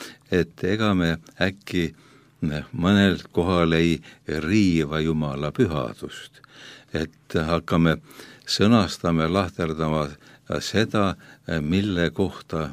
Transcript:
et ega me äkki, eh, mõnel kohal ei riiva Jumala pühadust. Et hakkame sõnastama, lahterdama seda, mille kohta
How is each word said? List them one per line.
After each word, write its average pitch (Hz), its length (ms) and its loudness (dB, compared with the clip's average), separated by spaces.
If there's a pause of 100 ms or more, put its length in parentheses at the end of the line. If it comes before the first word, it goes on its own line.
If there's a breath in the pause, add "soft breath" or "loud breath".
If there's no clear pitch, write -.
(320 loud breath)
et - 320 0
ega 104 300 0
me 85 220 2 (240)
äkki, 90 540 -2 (500 soft breath)
eh, 73 320 -4
mõnel 95 560 2
kohal 87 420 2
ei 82 280 2 (260 loud breath)
riiva 80 720 0
Jumala 76 560 -2
pühadust. - 880 -4 (480 loud breath)
Et - 480 -4
hakkame 82 600 2 (420 loud breath)
sõnastama, 87 880 2
lahterdama 80 800 -2 (500 soft breath)
seda, 101 560 0 (460 soft breath)
mille 87 480 0
kohta 80 640 -4